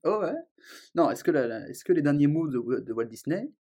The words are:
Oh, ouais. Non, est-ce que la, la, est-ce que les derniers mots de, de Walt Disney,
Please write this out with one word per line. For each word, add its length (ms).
Oh, 180
ouais. 120
Non, 160
est-ce 120
que 80
la, 160
la, 220
est-ce 160
que 80
les 100
derniers 240
mots 220
de, 320
de 120
Walt 120
Disney, 480